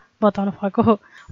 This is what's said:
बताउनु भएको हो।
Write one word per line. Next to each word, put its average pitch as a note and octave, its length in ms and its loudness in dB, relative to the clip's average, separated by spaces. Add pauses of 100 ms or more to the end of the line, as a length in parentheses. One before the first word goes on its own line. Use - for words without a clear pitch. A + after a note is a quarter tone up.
(240)
बताउनु G3 280 0
भएको G3+ 300 -4
हो। G#3+ 180 2 (320)